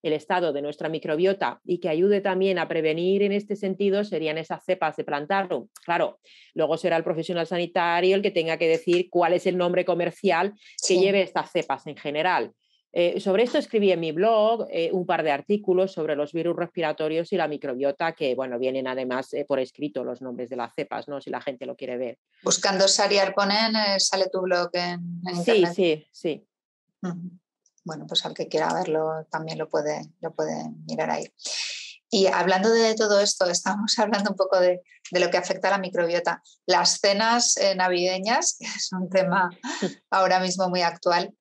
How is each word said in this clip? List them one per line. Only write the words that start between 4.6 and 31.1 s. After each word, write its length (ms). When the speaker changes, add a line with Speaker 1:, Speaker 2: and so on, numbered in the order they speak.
Speaker 1:
cepas 340
de 80
plantarum. 640
Claro, 380
luego 240
será 220
el 60
profesional 420
sanitario 680
el 60
que 100
tenga 280
que 100
decir 400
cuál 240
es 140
el 100
nombre 300
comercial 680
que 60
Speaker 2:
Sí. 240
Speaker 1:
lleve 220
estas 300
cepas 340
en 100
general. 560
Eh, 220
sobre 260
esto 140
escribí 340
en 60
mi 140
blog, 580
eh, 220
un 140
par 180
de 80
artículos 600
sobre 220
los 180
virus 220
respiratorios 800
y 40
la 120
microbiota, 640
que, 240
bueno, 220
vienen 280
además, 460
eh, 120
por 140
escrito 460
los 180
nombres 280
de 60
las 180
cepas, 340
¿no? 120
Si 100
la 100
gente 260
lo 100
quiere 200
ver. 220
Speaker 2:
Buscando 420
Sari 320
Arponen, 560
eh, 240
sale 320
tu 120
blog 320
en, 520
en 160
Speaker 1:
Sí, 140
Speaker 2:
internet. 180
Speaker 1:
sí, 380
sí. 340
Speaker 2:
Ujú. 280
Bueno, 200
pues 180
al 80
que 160
quiera 240
verlo 580
también 280
lo 100
puede, 320
lo 100
puede 380
mirar 240